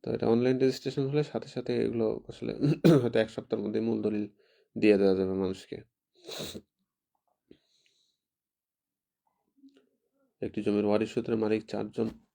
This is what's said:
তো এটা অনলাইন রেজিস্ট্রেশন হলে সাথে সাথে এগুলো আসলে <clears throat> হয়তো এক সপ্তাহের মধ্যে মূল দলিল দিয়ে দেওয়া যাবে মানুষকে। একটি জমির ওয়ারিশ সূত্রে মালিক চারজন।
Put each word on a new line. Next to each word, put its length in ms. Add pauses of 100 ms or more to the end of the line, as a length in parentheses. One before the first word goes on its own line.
তো 80
এটা 160
অনলাইন 300
রেজিস্ট্রেশন 500
হলে 160
সাথে 240
সাথে 280
এগুলো 520
আসলে 260
<clears throat> 480
হয়তো 180
এক 100
সপ্তাহের 360
মধ্যে 140
মূল 220
দলিল 260 (500)
দিয়ে 200
দেওয়া 180
যাবে 180
মানুষকে। 440 (4000)
একটি 200
জমির 240
ওয়ারিশ 240
সূত্রে 260
মালিক 300
চারজন। 440 (260)